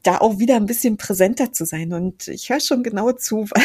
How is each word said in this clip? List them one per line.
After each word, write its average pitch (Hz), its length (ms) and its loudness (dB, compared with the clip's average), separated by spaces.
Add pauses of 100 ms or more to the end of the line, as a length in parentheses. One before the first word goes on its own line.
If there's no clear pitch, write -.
da 175 160 2
auch 214 220 2
wieder 240 160 4
ein 214 100 2
bisschen 233 320 0
präsenter 196 540 0
zu - 140 -4
sein. 165 280 -4
Und 180 360 -6
ich - 200 -8
höre 277 120 0
schon 247 200 0
genau 220 300 -2
zu, 220 360 -4 (180)